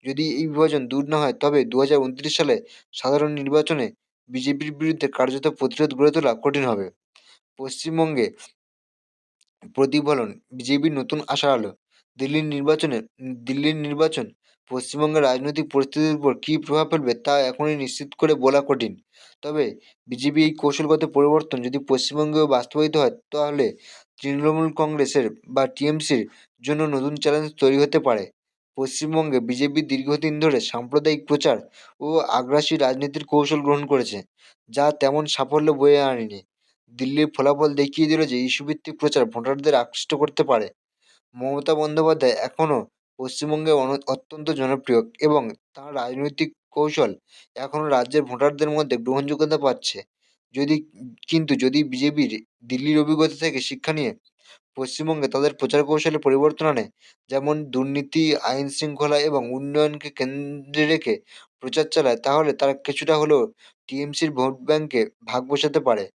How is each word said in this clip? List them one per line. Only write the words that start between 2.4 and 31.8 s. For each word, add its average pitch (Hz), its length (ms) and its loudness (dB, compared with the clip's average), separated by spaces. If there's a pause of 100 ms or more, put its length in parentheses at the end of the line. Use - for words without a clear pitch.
সাধারণ 143 400 0
নির্বাচনে 143 540 0 (440)
বিজেপির 139 420 -2
বিরুদ্ধে 156 360 -2
কার্যত 135 400 -2
প্রতিরোধ 143 460 0
গড়ে 143 160 6
তোলা 143 220 2 (100)
কঠিন 143 220 0
হবে। 101 220 -2 (720)
পশ্চিমবঙ্গে 151 680 -2 (1500)
প্রতিফলন, 139 560 2 (240)
বিজেপির 139 420 0
নতুন 139 240 -4 (100)
আশার 139 240 0
আলো। 107 180 -2 (480)
দিল্লির 147 280 -2
নির্বাচনে, 147 520 0 (440)
দিল্লির 143 340 -2
নির্বাচন 147 500 -2 (440)
পশ্চিমবঙ্গের 147 580 0
রাজনৈতিক 143 420 -2
পরিস্থিতির 147 480 0
উপর 139 200 2
কী - 200 -4
প্রভাব 151 300 0
ফেলবে 139 260 0
তা 143 260 0
এখনই 147 360 -2
নিশ্চিত 139 320 -8 (100)
করে 156 160 2
বলা 135 260 4
কঠিন। 123 320 -2 (500)
তবে 151 220 -2 (440)
বিজেপি 139 360 0
এই 151 100 2
কৌশলগত 151 500 2
পরিবর্তন 147 580 2
যদি 127 160 -4
পশ্চিমবঙ্গেও 151 680 0
বাস্তবায়িত 151 500 0
হয়, 131 180 2 (160)
তাহলে 147 360 0 (480)
তৃণমূল 151 640 0
কংগ্রেসের 147 500 0 (220)
বা 135 180 2
টিএমসির 147 560 -2 (400)
জন্য 151 220 -2
নতুন 143 320 -2
চ্যালেঞ্জ 151 320 0 (100)
তৈরি 139 200 4
হতে 147 200 2
পারে। 117 260 0 (540)
পশ্চিমবঙ্গে 151 640 -2
বিজেপি 135 420 -2
দীর্ঘদিন 143 580 -2
ধরে 151 200 2
সাম্প্রদায়িক 147 680 -2
প্রচার 147 300 2 (440)